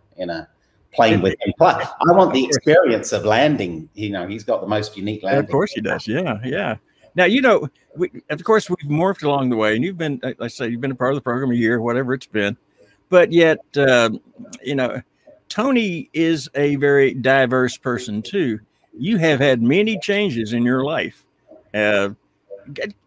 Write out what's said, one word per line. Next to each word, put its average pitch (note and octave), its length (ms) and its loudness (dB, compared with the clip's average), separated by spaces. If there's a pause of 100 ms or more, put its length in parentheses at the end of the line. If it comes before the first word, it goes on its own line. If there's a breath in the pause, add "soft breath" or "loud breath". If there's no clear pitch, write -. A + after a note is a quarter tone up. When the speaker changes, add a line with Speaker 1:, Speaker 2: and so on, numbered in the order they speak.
(160)
Speaker 1:
in F2+ 140 -8
a - 180 -10 (440)
plane A2+ 220 4
Speaker 2:
And F#2+ 80 0
Speaker 1:
with F#2+ 180 2
him. - 180 -4
Plus, - 280 2
I - 260 0
want F3+ 200 4
the C3+ 80 2
Speaker 2:
Of B2+ 60 0
course. C#3+ 100 -2
Speaker 1:
experience D3+ 560 2
of G2 120 -2
landing. G#2+ 680 0
You G#2 160 -6
know, F2+ 160 -6
he's A2 180 -10
got G#2+ 160 -2
the F#2 60 -10
most G#2 300 -4
unique G#2 260 -8
Speaker 2:
Of F#2+ 80 -2
Speaker 1:
landing. C#3+ 200 0
Speaker 2:
course E3+ 220 -2
he - 80 -8
does. - 260 -6
Yeah, D#3 380 -4
yeah. C3+ 320 -4 (400 soft breath)
Now, F3+ 80 4
you G#3+ 180 4
know, G#3 260 4 (280)
we, F3+ 140 -4 (180)
of D3 160 -8
course, A3 260 2
we've D3 200 -6
morphed E3+ 340 0
along C#3 260 0
the A#2+ 60 0
way, G#2+ 180 2
and A#2 100 0
you've F#3 140 -6
been, D3 240 -6
like B2+ 180 -6
I A#2+ 80 -6
say, A#2 200 -8
you've A#2 120 -6
been C#3 120 -4
a B2+ 40 -10
part B2+ 160 0
of C#3+ 40 -2
the C3+ 60 -6
program B2+ 280 -2
a A#2+ 40 0
year, A#2 260 2
whatever A#2+ 340 -2
it's C#3 120 -10
been. G#2 300 -4 (520 soft breath)
But F3+ 240 4
yet, D#3+ 260 4 (180)
uh, B2+ 340 4 (520)
you C#3+ 140 -6
know, B2+ 240 -4 (480 soft breath)
Tony A3 640 -2
is D#3+ 420 -2
a D3 220 0
very C#3 380 4
diverse C3 640 2
person, A2 460 -6
too. C3 380 -2 (360)
You G#3+ 220 -2
have D#3+ 220 2
had C3 220 2
many G3 360 2
changes D#3+ 540 -2
in A#2+ 120 0
your B2+ 200 0
life. C#3 400 -6 (500)
Uh, G#2 360 2 (600)
g-, G3+ 220 -10 (120)